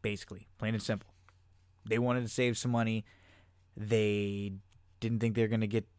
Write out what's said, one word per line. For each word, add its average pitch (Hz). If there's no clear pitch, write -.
basically, 104
plain 113
and 104
simple. -
They 113
wanted 123
to 117
save 123
some 127
money. 113
They 104
didn't 117
think 113
they 113
were 110
gonna 110
get 107